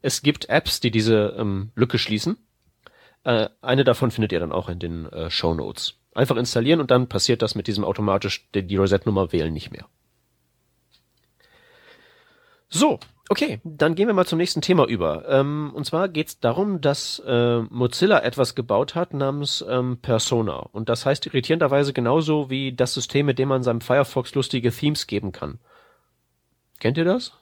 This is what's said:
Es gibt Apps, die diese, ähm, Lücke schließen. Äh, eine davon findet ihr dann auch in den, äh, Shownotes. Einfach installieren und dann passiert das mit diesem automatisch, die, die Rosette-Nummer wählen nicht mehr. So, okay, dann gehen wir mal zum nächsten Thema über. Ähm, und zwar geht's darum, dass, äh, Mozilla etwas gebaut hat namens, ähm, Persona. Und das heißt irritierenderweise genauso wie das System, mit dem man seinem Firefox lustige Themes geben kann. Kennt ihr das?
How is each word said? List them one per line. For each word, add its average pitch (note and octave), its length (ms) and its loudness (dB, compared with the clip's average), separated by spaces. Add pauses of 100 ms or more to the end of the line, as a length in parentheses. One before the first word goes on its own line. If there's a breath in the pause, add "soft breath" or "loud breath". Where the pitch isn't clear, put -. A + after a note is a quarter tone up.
Es - 200 -2
gibt - 280 0
Apps, - 300 0
die B2 120 0
diese, G#2+ 460 4
ähm, G2+ 380 -4
Lücke B2 220 2
schließen. G#2+ 400 -2 (840 soft breath)
Äh, A2+ 260 2 (120)
eine B2+ 220 2
davon B2 280 4
findet A2 200 0
ihr F2 80 0
dann E2 120 -4
auch F2 180 -4
in F2 100 -6
den, E2 320 -8
äh, E2 200 -6
Shownotes. D#2+ 640 -4 (180)
Einfach B2+ 220 2
installieren B2 460 2
und C3 100 0
dann B2 160 4
passiert A2+ 340 0
das G#2+ 140 -2
mit G#2 120 -4
diesem G2+ 160 -2
automatisch, G2 720 -2
die, G2 100 0
die F#2 140 -2
Rosette-Nummer G2 540 2
wählen D#2+ 220 0
nicht D2+ 180 -10
mehr. G1+ 160 -16 (2750 soft breath)
So, C4 280 2 (260)
okay, D4 380 -2
dann D#3 300 2
gehen G3+ 120 2
wir A3 60 2
mal F#3 120 4
zum E3 120 -2
nächsten E3+ 240 -2
Thema E3+ 260 4
über. E2 400 -2
Ähm, C#3+ 460 0
und C#3+ 120 -8
zwar F3+ 220 -2
geht's D#3+ 320 -6
darum, F3 400 0
dass, C#3+ 480 -2
äh, A#2+ 360 2
Mozilla B2 580 2
etwas B2+ 340 0
gebaut A#2+ 400 0
hat F3 180 -4
namens, C#3 540 -2
ähm, B2+ 340 -2
Persona. A2+ 540 0 (160)
Und A2 160 -6
das A#2 180 -2
heißt C#3 200 0
irritierenderweise C#3+ 680 2
genauso D3 580 0
wie C3 240 -4
das B2 200 0
System, C#3 320 0
mit C3+ 140 2
dem C3+ 100 2
man C3 120 2
seinem A#2 200 0
Firefox C3 540 0
lustige B2 360 0
Themes D3 340 -2
geben G2+ 280 -4
kann. - 260 -10 (1200 soft breath)
Kennt B2+ 180 0
ihr E3 60 0
das? G#3 380 0